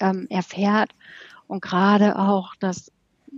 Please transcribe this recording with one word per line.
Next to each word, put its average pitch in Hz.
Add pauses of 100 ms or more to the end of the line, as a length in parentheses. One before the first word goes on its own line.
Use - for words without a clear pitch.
ähm, 190
erfährt. 202 (560)
Und 196
gerade 202
auch, 196
dass 185 (460)